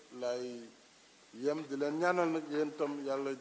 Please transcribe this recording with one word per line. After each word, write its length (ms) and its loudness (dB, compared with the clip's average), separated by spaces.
laay 400 -2
yem, 340 0
di 80 -2
leen 220 0
ñaanal 300 4
nag 220 0
yéen 260 2
tam 280 -2
Yàlla 260 0